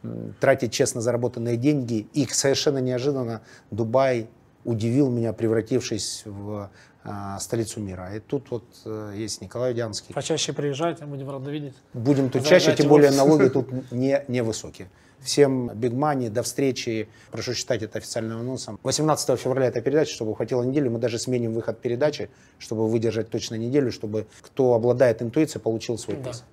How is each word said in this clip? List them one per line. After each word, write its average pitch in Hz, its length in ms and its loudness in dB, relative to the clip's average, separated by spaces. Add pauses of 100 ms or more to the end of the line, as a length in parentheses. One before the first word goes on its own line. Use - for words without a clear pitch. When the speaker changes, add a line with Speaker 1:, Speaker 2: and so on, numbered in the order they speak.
Speaker 1:
м, 113 360 -10
тратят 131 300 4
честно 123 300 -2
заработанные 120 560 -2
деньги. 120 560 0
И 139 140 0
совершенно 139 520 0
неожиданно 127 640 -2 (300)
Дубай 117 580 2 (360)
удивил 120 460 2
меня, 117 220 0
превратившись 110 960 -2
в, 101 420 -10 (400)
а, 101 300 -10
столицу 113 420 -4
мира. 92 360 -10
И - 40 -8
тут 139 300 -6
вот, 117 140 -8 (200)
э, 107 320 -10
есть 107 240 -8
Николай 120 300 -4
Удянский. 117 420 -6
Speaker 2:
Почаще 147 400 -4
приезжайте, 147 540 -4
будем 135 240 -10
рады 139 220 -8
видеть. 147 220 -8 (200)
Speaker 1:
Будем 131 360 4
тут 127 120 0
Speaker 2:
Заезжайте 160 240 8
Speaker 1:
чаще, 156 120 4
тем 147 80 6
Speaker 2:
в - 40 4
Speaker 1:
более 147 200 10
Speaker 2:
офис. 139 60 4
Speaker 1:
налоги 139 320 8
тут 127 440 -2
не, 135 340 0
невысокие. 113 640 -4 (320)
Всем 131 500 4
Big 113 220 -2
Money, 131 380 0
до 107 120 -2
встречи. 117 680 -2 (220)
Прошу 113 240 -6
считать 113 280 -2
это 107 160 -8
официальным 113 420 -6
анонсом. 117 420 -8
Восемнадцатого 143 560 0
февраля 131 300 0
эта 120 120 -2
передача, 143 320 0
чтобы 110 220 -4
хватило 120 300 -2
недели. 131 240 0
Мы 117 100 -2
даже 117 220 -2
сменим 120 340 -2
выход 113 260 -4
передачи, 123 480 -2 (300)
чтобы 110 300 -2
выдержать 113 420 0
точно 117 240 -4
неделю, 120 380 0
чтобы 107 340 -6 (160)
кто 127 320 2
обладает 123 480 4
интуицией, 120 400 0
получил 113 360 -2
свой - 180 -6
Speaker 2:
Да, 139 80 -10
Speaker 1:
приз. 120 280 -12